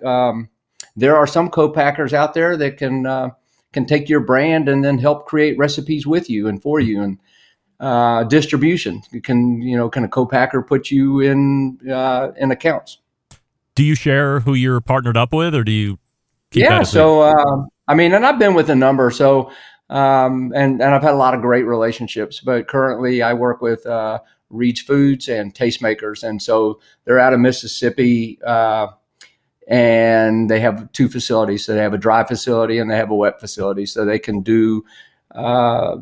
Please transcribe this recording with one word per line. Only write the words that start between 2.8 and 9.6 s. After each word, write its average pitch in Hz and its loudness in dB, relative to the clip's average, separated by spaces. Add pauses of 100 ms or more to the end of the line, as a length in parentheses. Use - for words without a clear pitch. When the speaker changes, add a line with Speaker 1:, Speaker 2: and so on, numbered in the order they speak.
Speaker 1:
uh, 131 -4 (420)
can 135 -2
take 147 -2
your 151 2
brand 143 0
and 139 0
then 139 0
help 147 -2
create 151 0
recipes 147 -4
with 170 -2
you 107 -2
and 101 -6
for 147 -2
you. 107 -2
And, 95 -6 (600)
uh, 120 0
distribution. 143 0
You 120 -14
can, 120 -2